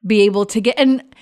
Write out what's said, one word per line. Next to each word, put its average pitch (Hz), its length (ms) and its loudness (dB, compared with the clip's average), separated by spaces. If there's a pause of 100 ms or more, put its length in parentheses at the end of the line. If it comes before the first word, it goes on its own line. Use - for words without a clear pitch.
be 214 140 2
able 202 260 2
to 220 140 -6
get, 220 180 -4
and 262 240 0 (200)